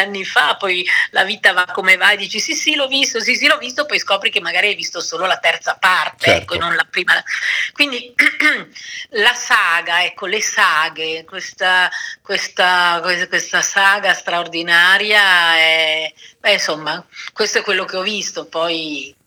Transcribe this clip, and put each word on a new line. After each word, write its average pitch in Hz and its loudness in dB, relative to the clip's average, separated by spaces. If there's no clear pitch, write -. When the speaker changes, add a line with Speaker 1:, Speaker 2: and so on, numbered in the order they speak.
Speaker 1:
anni 196 -2
fa, 247 0
poi 185 -2
la 190 0
vita 202 2
va 180 2
come 185 0
va 190 4
e 202 2
dici: 196 -6
"Sì, 311 -4
sì, 302 -2
l'ho 277 -2
visto, 262 -2
sì, 233 0
sì, 269 0
l'ho 302 4
visto", 247 -6
poi 202 -2
scopri 208 -2
che 202 -2
magari 175 0
hai 196 -2
visto 170 -8
solo 165 -4
la 180 0
terza - -2
parte, 175 0
Speaker 2:
Certo. 165 4
Speaker 1:
ecco, - -6
e 180 -4
non 170 -2
la 165 -4
prima. 170 0
Quindi 262 -2
<clears throat> - -2
la 233 2
saga, 170 0
ecco, 180 -6
le 202 -2
saghe, 160 0
questa, 185 0
questa, 180 2
que-, 180 -2
questa 175 -2
saga 196 2
straordinaria 175 4
è, 160 2
beh, 208 2
insomma, 156 -4
questo 214 -2
è 214 2
quello 190 -2
che 190 -8
ho 185 -2
visto, 190 -6
poi 160 -6